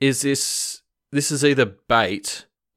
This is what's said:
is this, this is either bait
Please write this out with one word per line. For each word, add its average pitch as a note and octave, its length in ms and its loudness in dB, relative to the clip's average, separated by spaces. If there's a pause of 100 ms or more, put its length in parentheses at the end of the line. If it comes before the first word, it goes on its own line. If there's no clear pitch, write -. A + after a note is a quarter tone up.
is C3+ 220 2
this, - 580 -4 (320)
this C#3+ 180 -2
is C#3+ 140 0
either C3+ 220 4
bait G#2 800 -2 (300)